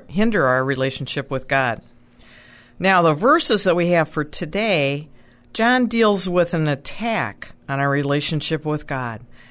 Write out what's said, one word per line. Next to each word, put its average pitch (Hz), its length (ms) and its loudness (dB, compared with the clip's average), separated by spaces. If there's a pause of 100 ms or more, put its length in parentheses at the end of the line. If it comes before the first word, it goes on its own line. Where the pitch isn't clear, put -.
hinder 202 380 2
our 127 160 2
relationship 135 680 -4
with 131 180 -6
God. 131 320 0 (960)
Now, 185 220 4
the 165 140 4
verses 233 500 2
that 170 120 2
we 175 160 0
have 165 180 2
for 151 140 -4
today, 156 840 -2 (460)
John 247 320 2
deals 208 420 2
with 175 240 0
an 156 160 0
attack 151 840 -4 (140)
on 139 140 -2
our 139 80 2
relationship 143 760 -2
with 151 200 -4
God, 123 360 -6 (280)